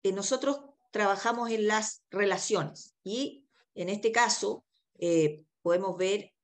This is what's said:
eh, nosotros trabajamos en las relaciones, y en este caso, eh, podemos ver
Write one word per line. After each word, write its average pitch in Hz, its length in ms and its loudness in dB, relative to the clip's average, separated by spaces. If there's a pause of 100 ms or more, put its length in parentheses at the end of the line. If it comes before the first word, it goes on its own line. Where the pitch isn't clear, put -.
eh, 196 80 2
nosotros 262 480 0 (320)
trabajamos 220 600 0
en 220 180 2
las 214 420 -2
relaciones, 190 920 -2
y 233 420 -6 (280)
en 175 140 -6
este 208 220 0
caso, 220 540 0 (340)
eh, 160 460 2 (160)
podemos 180 360 0
ver 196 340 -2 (140)